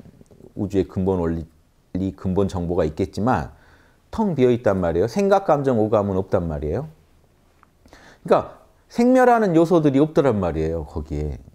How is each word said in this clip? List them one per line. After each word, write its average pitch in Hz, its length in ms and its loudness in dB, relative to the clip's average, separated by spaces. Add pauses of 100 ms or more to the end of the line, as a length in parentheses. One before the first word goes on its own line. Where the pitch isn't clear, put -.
(540)
우주의 95 340 -4
근본 95 300 -2
원리, 82 280 -4 (720)
근본 95 320 -2
정보가 87 380 -2
있겠지만 95 640 -4 (580)
텅 208 240 -4
비어 127 160 4
있단 113 300 0
말이에요. 87 280 0
생각, 196 360 0
감정, 139 340 0
오감은 104 380 0
없단 95 320 -2
말이에요. 78 400 -6 (1400)
그러니까 - 360 0 (280)
생멸하는 240 680 4
요소들이 156 420 4
없더란 139 420 2
말이에요, 80 460 -2
거기에. 73 520 -8 (160)